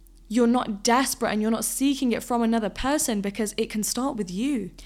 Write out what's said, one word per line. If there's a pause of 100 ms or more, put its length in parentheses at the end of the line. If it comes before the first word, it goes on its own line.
(280)
you're
not
desperate
and
you're
not
seeking
it
from
another
person
because
it
can
start
with
you. (140)